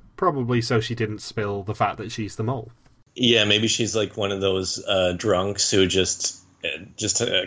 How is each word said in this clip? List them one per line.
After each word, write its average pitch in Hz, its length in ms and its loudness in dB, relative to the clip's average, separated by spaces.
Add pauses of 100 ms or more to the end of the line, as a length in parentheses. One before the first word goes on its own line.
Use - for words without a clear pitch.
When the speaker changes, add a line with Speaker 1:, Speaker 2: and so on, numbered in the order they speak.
(160)
Speaker 1:
probably 127 440 2
so 117 200 2
she 113 140 -6
didn't 107 280 -4
spill 101 420 -4
the 104 100 -6
fact 98 240 0
that 101 140 -10
she's 104 240 -8
the 110 80 -4
mole. 123 260 -4 (460)
Speaker 2:
Yeah, 117 280 6
maybe 107 240 4
she's, 110 280 0
like, 104 200 0
one 101 160 -2
of 98 80 -4
those, 95 460 -2
uh, 92 300 2
drunks 98 540 0
who 95 160 6
just, 90 500 0 (280)
uh, 85 40 -4 (280)
just, 107 240 -2
uh, 95 260 0